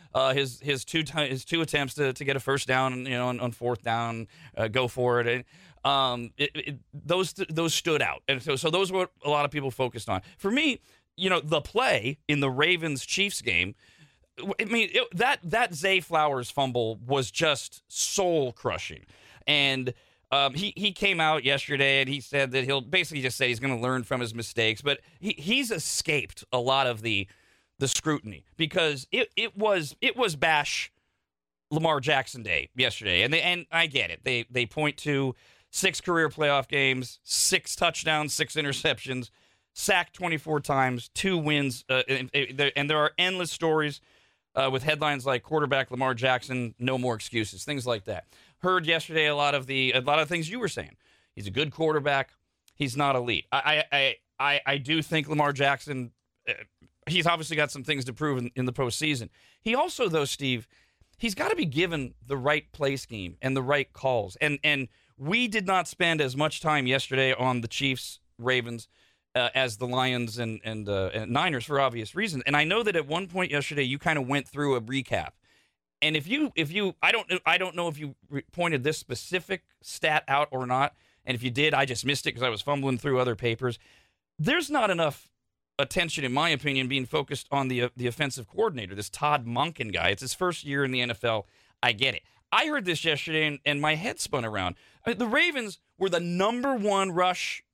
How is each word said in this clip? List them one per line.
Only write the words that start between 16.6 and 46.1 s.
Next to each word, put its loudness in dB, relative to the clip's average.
was 0
just -2
soul-crushing. -2
And, 2
um, 4
he, -4
he -2
came 0
out 2
yesterday 2
and 0
he -4
said -2
that 0
he'll 0
basically -2
just -2
say 2
he's 0
gonna -2
learn 0
from -4
his -4
mistakes, 0
but -2
he, -6
he's 0
escaped -2
a 0
lot 2
of -2
the, -2
the 0
scrutiny -2
because 0
it, 0
it -4
was, 0
it 0
was 0
bash 2
Lamar 2
Jackson 0
Day 0
yesterday. 2
And 2
they, 2
and 0
I 4
get -2
it. -10
They, 0
they 0
point -2
to 0
six 0
career 2
playoff 0
games, 0
six 0
touchdowns, 0
six -2
interceptions, -2
sacked 0
twenty-four -2
times, 0
two 2
wins, 0
uh, 4
and, 0
and 0
there, 2
and 0
there 2
are 2
endless 0
stories, 0
uh, 2
with 0
headlines 0
like 0
"Quarterback 0
Lamar 0